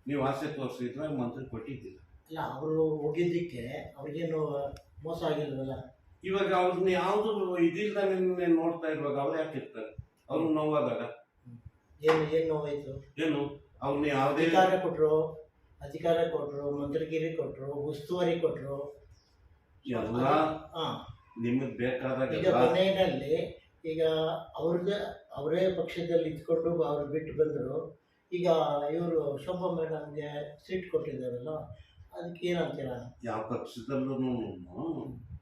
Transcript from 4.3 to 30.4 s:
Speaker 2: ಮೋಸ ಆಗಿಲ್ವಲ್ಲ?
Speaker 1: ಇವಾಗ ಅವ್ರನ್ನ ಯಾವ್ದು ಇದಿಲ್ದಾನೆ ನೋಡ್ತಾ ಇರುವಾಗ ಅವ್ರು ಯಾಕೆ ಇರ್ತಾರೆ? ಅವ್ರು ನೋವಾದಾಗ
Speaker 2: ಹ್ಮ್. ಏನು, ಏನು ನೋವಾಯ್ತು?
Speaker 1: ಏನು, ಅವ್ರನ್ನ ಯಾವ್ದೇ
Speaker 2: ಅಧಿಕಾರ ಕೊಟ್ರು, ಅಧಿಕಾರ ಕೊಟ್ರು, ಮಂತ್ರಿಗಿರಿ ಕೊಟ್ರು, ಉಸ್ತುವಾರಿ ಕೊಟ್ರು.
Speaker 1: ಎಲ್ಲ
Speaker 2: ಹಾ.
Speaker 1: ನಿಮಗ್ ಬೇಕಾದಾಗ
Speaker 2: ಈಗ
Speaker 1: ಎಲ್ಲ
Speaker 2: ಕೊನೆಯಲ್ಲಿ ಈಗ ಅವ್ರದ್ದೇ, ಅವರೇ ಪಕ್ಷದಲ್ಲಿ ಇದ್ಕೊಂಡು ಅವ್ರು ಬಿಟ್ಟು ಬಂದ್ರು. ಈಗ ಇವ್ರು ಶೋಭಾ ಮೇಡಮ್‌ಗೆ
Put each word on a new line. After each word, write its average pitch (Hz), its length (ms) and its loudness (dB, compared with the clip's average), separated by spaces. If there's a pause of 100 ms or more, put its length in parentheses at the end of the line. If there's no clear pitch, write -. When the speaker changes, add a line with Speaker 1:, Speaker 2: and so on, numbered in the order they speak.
Speaker 2:
ಮೋಸ 165 200 -6
ಆಗಿಲ್ವಲ್ಲ? 143 480 -2 (520)
Speaker 1:
ಇವಾಗ 190 300 0
ಅವ್ರನ್ನ 180 360 4
ಯಾವ್ದು 185 680 2
ಇದಿಲ್ದಾನೆ 185 920 2
ನೋಡ್ತಾ 165 400 4
ಇರುವಾಗ 143 320 0
ಅವ್ರು 156 200 0
ಯಾಕೆ 156 180 -4
ಇರ್ತಾರೆ? - 500 -10 (220)
ಅವ್ರು 156 240 2
ನೋವಾದಾಗ 151 480 2
Speaker 2:
ಹ್ಮ್. - 560 -12 (460)
ಏನು, 156 280 6
ಏನು 160 220 4
ನೋವಾಯ್ತು? 147 680 -4
Speaker 1:
ಏನು, 143 460 -2 (120)
ಅವ್ರನ್ನ 143 240 2
ಯಾವ್ದೇ 143 400 4
Speaker 2:
ಅಧಿಕಾರ 185 340 8
ಕೊಟ್ರು, 156 540 2 (480)
ಅಧಿಕಾರ 165 480 2
ಕೊಟ್ರು, 143 520 -2
ಮಂತ್ರಿಗಿರಿ 160 560 -2
ಕೊಟ್ರು, 135 360 -6
ಉಸ್ತುವಾರಿ 165 680 0
ಕೊಟ್ರು. 143 680 -4 (800)
Speaker 1:
ಎಲ್ಲ 117 320 -2
Speaker 2:
ಹಾ. 156 1000 0 (240)
Speaker 1:
ನಿಮಗ್ 120 360 0
ಬೇಕಾದಾಗ 127 560 0
Speaker 2:
ಈಗ - 120 0
Speaker 1:
ಎಲ್ಲ 151 220 6
Speaker 2:
ಕೊನೆಯಲ್ಲಿ 180 680 2 (500)
ಈಗ 160 220 2 (480)
ಅವ್ರದ್ದೇ, 180 800 -2
ಅವರೇ 170 380 2
ಪಕ್ಷದಲ್ಲಿ 170 560 0
ಇದ್ಕೊಂಡು 160 540 0
ಅವ್ರು 143 280 -2
ಬಿಟ್ಟು 156 260 -4
ಬಂದ್ರು. 147 680 -2 (280)
ಈಗ 175 140 0 (460)
ಇವ್ರು 160 440 0
ಶೋಭಾ 175 460 -2
ಮೇಡಮ್‌ಗೆ 147 760 -6